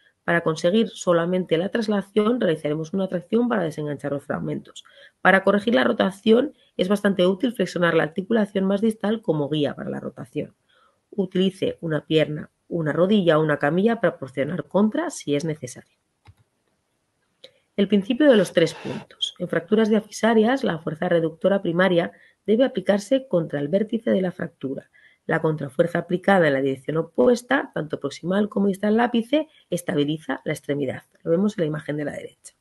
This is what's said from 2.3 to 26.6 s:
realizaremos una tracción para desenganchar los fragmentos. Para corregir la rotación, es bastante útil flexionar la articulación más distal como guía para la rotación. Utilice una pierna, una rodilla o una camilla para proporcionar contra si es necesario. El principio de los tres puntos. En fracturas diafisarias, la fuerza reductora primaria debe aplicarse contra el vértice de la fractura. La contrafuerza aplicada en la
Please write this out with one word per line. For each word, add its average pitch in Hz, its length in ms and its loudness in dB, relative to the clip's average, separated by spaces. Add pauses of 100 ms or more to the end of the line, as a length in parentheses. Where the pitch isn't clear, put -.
realizaremos 156 540 -2
una 196 160 -2
tracción 220 400 -2
para 226 140 0
desenganchar 147 500 -6
los 143 120 -6
fragmentos. - 600 -8 (380)
Para 190 200 6
corregir 202 320 2
la 254 100 4
rotación, 226 680 2 (240)
es 185 120 0
bastante 196 380 2
útil 196 280 0
flexionar 175 400 0
la 160 80 4
articulación 190 640 -2
más 196 160 0
distal 220 400 -2
como 151 260 -2
guía 143 260 -2
para - 140 -10
la 139 120 -8
rotación. - 540 -10 (560)
Utilice 185 680 -2
una 156 240 -4
pierna, 151 460 0 (180)
una 156 240 -2
rodilla 170 460 4
o 156 40 2
una 151 160 0
camilla 196 440 0
para 170 100 2
proporcionar 143 520 -6
contra 220 440 0
si - 260 -4
es 143 120 -2
necesario. 147 500 -10 (1800)
El 202 120 2
principio 240 420 2
de 233 60 8
los 185 160 2
tres 160 220 2
puntos. - 640 -10
En 175 100 -6
fracturas 208 400 0
diafisarias, 226 760 2
la 180 140 -2
fuerza 170 300 -6
reductora 170 540 2
primaria 180 500 2 (320)
debe 226 200 4
aplicarse 247 640 0
contra 156 340 -2
el 143 80 -4
vértice 214 420 -2
de 202 100 2
la 180 120 -2
fractura. - 580 -10 (360)
La 160 140 0
contrafuerza 156 600 -2
aplicada 180 480 2
en 139 60 2
la 135 80 0